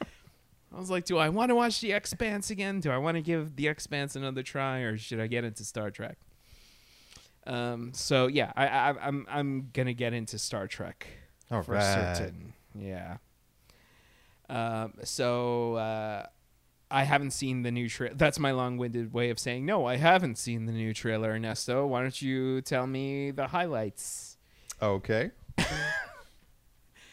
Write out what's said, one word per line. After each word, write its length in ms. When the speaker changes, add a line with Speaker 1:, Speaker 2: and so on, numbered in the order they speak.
Speaker 1:
was 120
like, 140
"Do 140
I 100
wanna 280
watch 240
The 100
Expanse 600
again? 280
Do 140
I 60
wanna 220
give 360
The 100
Expanse 480
another 300
try, 380
or 140
should 220
I 80
get 160
into 220
Star 260
Trek?" 280
Um, 460
so 340
yeah, 260
I, 140
I, 260
I'm, 200
I'm 440
gonna 200
get 200
into 260
Star 300
Trek 400
Speaker 2:
All 120
Speaker 1:
for 100
Speaker 2:
right. 440
Speaker 1:
certain. 360
Yeah. 380
Um, 540
so, 720
uh, 520
I 140
haven't 260
seen 320
the 100
new 160
tra-, 260
that's 240
my 140
long-winded 600
way 180
of 100
saying, 260
"No, 200
I 100
haven't 420
seen 280
the 60
new 220
trailer, 360
Ernesto. 560
Why 160
don't 200
you 380
tell 260
me 460
the 160
highlights?" 880
Speaker 2:
Okay. 480
<laughs> 80